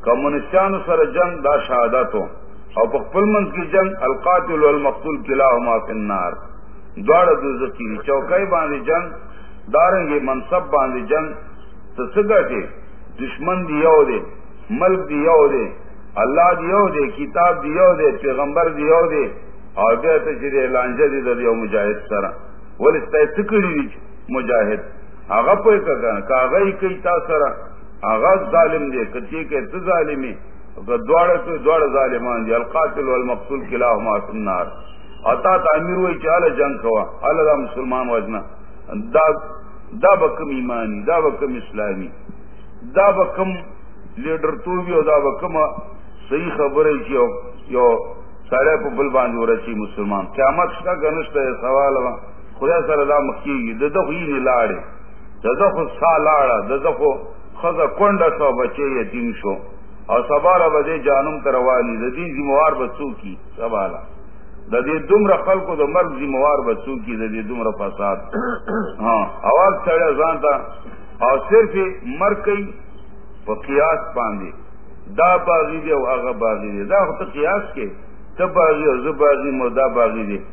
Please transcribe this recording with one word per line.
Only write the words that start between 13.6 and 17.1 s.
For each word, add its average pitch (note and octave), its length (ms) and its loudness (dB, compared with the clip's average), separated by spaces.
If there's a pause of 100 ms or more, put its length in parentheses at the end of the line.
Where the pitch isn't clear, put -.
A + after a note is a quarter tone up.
دی D3+ 140 -2
یو D#3+ 160 8 (100)
دی، A2 120 -2 (600)
ملک F3 280 2
دی D3 160 -2
یو E3 180 8 (120)
دی، A2+ 120 0 (580)
الله D#3+ 240 6 (120)
دی E3 140 -4
یو G3+ 100 6 (120)
دی، C#3+ 80 2 (140)